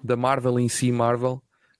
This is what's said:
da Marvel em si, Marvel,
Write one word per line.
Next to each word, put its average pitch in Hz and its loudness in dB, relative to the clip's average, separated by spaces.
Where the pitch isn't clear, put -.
da 120 0
Marvel 123 0
em 120 2
si, 123 0
Marvel, 120 0